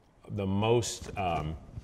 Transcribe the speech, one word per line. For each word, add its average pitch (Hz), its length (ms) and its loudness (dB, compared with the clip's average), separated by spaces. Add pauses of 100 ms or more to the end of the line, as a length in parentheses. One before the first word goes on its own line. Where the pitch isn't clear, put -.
(280)
the 104 160 -2
most, 107 720 2
um, 80 400 -2 (280)